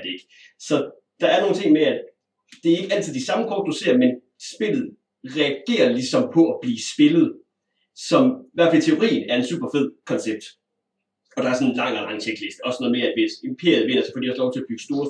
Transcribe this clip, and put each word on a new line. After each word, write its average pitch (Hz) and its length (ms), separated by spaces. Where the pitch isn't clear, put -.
dæk. 90 140
Så - 160
der 170 60
er 185 140
nogle 196 140
ting - 180
med, 156 80
at 139 180
det 165 100
er 170 80
ikke 190 140
altid 180 180
de 127 120
samme 220 220
kort, 196 240
du - 100
ser, 127 160
men 127 120
spillet - 300
reagerer 143 500
ligesom 131 240
på 165 80
at - 80
blive 120 180
spillet, 151 340
som - 140
i - 40
hvert 165 140
fald 156 120
i - 60
teorien 156 400
er 120 80
en 127 140
super 139 240
fed 135 100
koncept. 110 340
Og 127 80
der 127 60
er 127 100
sådan 127 120
en 120 100
lang, - 140
lang, 104 140
lang 107 120
checkliste. - 460
Også 123 140
noget 120 140
med, 123 140
at - 80
hvis - 160
Imperiet 160 380
vinder, 127 180
så - 80
får 131 80
de 127 100
også 127 120
lov 127 100
til 139 100
at - 60
bygge 113 180
store 143 220